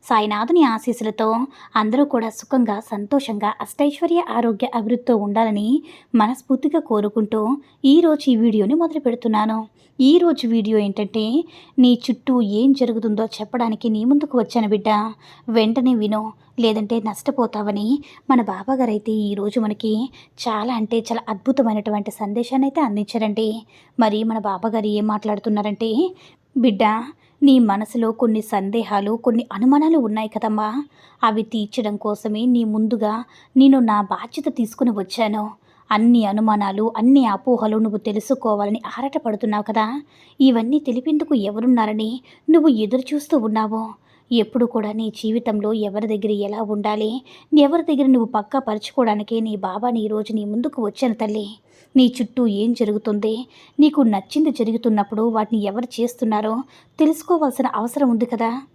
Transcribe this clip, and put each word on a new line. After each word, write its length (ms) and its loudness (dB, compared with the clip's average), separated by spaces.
సాయినాథుని 600 2
ఆశీస్సులతో 640 -2
అందరూ 280 2
కూడా 260 -2
సుఖంగా, 500 -2
సంతోషంగా, 680 -4
అష్టైశ్వర్య, 600 0
ఆరోగ్య, 440 0
అభివృద్ధితో 420 0
ఉండాలని 520 0
మనస్ఫూర్తిగా 680 0
కోరుకుంటూ 600 -2
ఈరోజు 460 6
ఈ 60 4
వీడియోని 380 2
మొదలు 260 0
పెడుతున్నాను. 580 -2
ఈరోజు 500 4
వీడియో 300 2
ఏంటంటే, 460 -2
నీ 160 8
చుట్టూ 460 -2
ఏం 320 2
జరుగుతుందో 540 0
చెప్పడానికి 640 -4
నీ 140 0
ముందుకు 340 2
వచ్చాను 300 0
బిడ్డ, 200 0
వెంటనే 460 2
విను, 280 -2
లేదంటే 400 0
నష్టపోతావని 840 -4
మన 120 6
బాబాగారైతే 680 -2
ఈరోజు 480 -2
మనకి 320 -2
చాలా 360 -4
అంటే 260 -2
చాలా 280 -6
అద్భుతమైనటువంటి 840 -2
సందేశాన్ని 560 -2
అయితే 140 -2
అందించారండి. 680 -2
మరి 260 2
మన 140 -2
బాబాగారు 480 -4
ఏం 200 0
మాట్లాడుతున్నారంటే, 840 -2
బిడ్డ, 260 2
నీ 160 8
మనసులో 540 0
కొన్ని 300 0
సందేహాలు, 720 -2
కొన్ని 260 0
అనుమానాలు 460 4
ఉన్నాయి 300 -2
కదమ్మా, 400 -2
అవి 200 0
తీర్చడం 540 -4
కోసమే 500 -4
నీ 180 4
ముందుగా 500 0
నేను 220 8
నా 240 4
బాధ్యత 540 -6
తీసుకుని 340 0
వచ్చాను. 520 -4
అన్ని 340 6
అనుమానాలు, 600 0
అన్ని 300 6
అపోహలు 520 0
నువ్వు 200 0
తెలుసుకోవాలని 880 -2
ఆరాటపడుతున్నావు 840 -4
కదా, 160 0
ఇవన్నీ 380 4
తెలిపేందుకు 560 -2
ఎవరున్నారని 760 0
నువ్వు 200 6
ఎదురు 200 -2
చూస్తూ 240 -2
ఉన్నావు. 440 -2
ఎప్పుడు 340 2
కూడా 280 -4
నీ 180 -6
జీవితంలో 640 -4
ఎవరి 340 -4
దగ్గర 260 -2
ఎలా 180 -8
ఉండాలి, 480 -4
ఎవరి 240 4
దగ్గర 240 0
నువ్వు 220 4
పక్కా 300 -4
పరుచుకోవడానికే 840 -2
నీ 160 -4
బాబాని 440 -4
ఈరోజు 320 -4
నీ 120 -4
ముందుకు 380 -4
వచ్చాను 320 -2
తల్లి. 320 -6
నీ 120 8
చుట్టూ 400 -2
ఏం 260 0
జరుగుతుంది, 600 -2
నీకు 240 4
నచ్చింది 480 0
జరుగుతున్నప్పుడు 760 -2
వాటిని 360 -2
ఎవరు 260 -4
చేస్తున్నారో 640 -2
తెలుసుకోవాల్సిన 760 0
అవసరం 360 -2
ఉంది 160 0
కదా. 240 -4